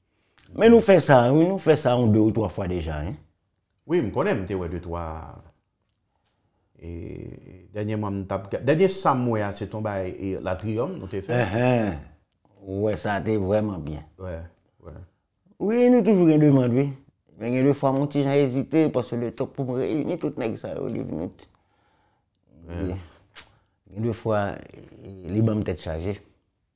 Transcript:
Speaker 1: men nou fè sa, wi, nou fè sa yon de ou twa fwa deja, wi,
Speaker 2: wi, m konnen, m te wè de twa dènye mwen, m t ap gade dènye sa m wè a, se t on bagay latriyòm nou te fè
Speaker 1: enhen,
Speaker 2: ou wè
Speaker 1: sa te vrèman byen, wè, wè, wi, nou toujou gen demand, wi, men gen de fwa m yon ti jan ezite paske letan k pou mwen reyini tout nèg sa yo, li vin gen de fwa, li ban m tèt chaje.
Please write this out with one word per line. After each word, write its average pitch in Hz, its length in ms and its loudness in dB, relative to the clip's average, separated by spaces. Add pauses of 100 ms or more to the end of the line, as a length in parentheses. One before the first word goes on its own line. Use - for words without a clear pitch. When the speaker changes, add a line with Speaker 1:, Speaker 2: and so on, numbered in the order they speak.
(580)
Speaker 1:
men 226 140 8
nou 226 120 8
fè 190 180 8
sa, 127 300 6
wi, 160 160 6
nou 190 140 -2
fè 156 180 4
sa 123 160 2
yon 117 160 4
de 110 80 6
ou 107 140 4
twa 101 180 -2
fwa 98 160 -6
deja, 80 380 -4
wi, 76 80 -8 (720)
Speaker 2:
wi, 165 160 0
m 98 100 -4
konnen, 156 280 -2
m 90 60 -8
te 98 100 -4
wè 87 140 -6
de 85 120 -6
twa 85 200 -8 (2750)
dènye 107 220 -4
mwen, 101 240 -4
m 92 80 -8
t 98 80 -2
ap - 160 -10
gade 117 160 -4
dènye 175 240 2
sa 147 240 0
m 123 160 -2
wè 107 140 -2
a, 98 100 -6
se 98 140 -8
t 113 80 -8
on 107 60 -6
bagay 95 600 -6
latriyòm 110 540 -4
nou 95 120 -12
te 98 140 -6
fè 123 220 -2
Speaker 1:
enhen, 110 500 0 (640)
Speaker 2:
ou 98 240 -4
wè 107 160 0
Speaker 1:
sa 101 240 -2
te 110 160 0
vrèman 101 460 0
byen, 76 180 -10 (160)
wè, 92 160 -10 (480)
wè, 78 100 -18 (680)
wi, 240 300 4
nou 233 100 6
toujou 185 240 6
gen 151 160 6
demand, 127 320 4
wi, 139 140 0 (500)
men 123 160 -2
gen 131 140 4
de 135 80 2
fwa 135 160 0
m 139 80 0
yon 143 100 -4
ti 143 140 0
jan 139 100 2
ezite 143 580 2
paske 123 280 -4
letan 117 260 -6
k - 80 -20
pou 131 140 -4
mwen 127 100 -4
reyini 135 400 -4
tout 147 180 -6
nèg 113 220 -6
sa - 160 -10
yo, 95 160 -6
li 113 160 -6
vin 90 240 -8 (2500)
gen 107 100 -6
de 117 120 -2
fwa, 104 340 -2 (520)
li 95 420 -4
ban 107 160 0
m - 60 -4
tèt 90 160 -6
chaje. 87 340 -6 (600)